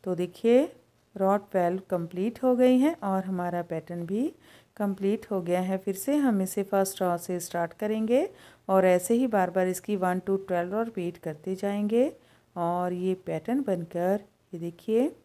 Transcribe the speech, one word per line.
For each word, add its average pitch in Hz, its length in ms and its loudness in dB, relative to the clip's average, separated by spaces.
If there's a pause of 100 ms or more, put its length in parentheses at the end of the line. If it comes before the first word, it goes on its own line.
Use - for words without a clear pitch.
तो 180 120 -2
देखिए 226 480 4 (520)
रॉ 190 220 2
ट्वेल्व 185 520 0
कंप्लीट 180 540 -4
हो 254 120 4
गई 254 220 6
हैं 294 240 4
और 190 240 -2
हमारा 175 360 -4
पैटर्न 170 440 -8
भी 214 220 -2 (500)
कंप्लीट 202 540 -2
हो 190 100 -2
गया 175 200 0
है। 190 160 -2
फिर 190 180 -4
से 277 200 -2
हम 254 260 2
इसे 190 220 -2
फर्स्ट 196 380 0
रॉ 175 160 0
से 180 220 -6
स्टार्ट 170 340 -4
करेंगे 220 560 0 (400)
और 190 160 6
ऐसे 180 280 4
ही 254 140 2
बार 196 220 2
बार 185 180 0
इसकी 185 280 -2
वन 185 240 0
to 196 180 0 (100)
ट्वेल्व 180 260 -2
रॉ 220 100 -2
रिपीट 180 340 -6
करते 165 380 -8
जाएंगे 208 560 0 (440)
और 180 380 -2
ये 185 200 -2 (120)
पैटर्न 226 420 -4
बनकर 180 540 -2 (320)
ये 170 60 -10
देखिए 220 520 -2 (140)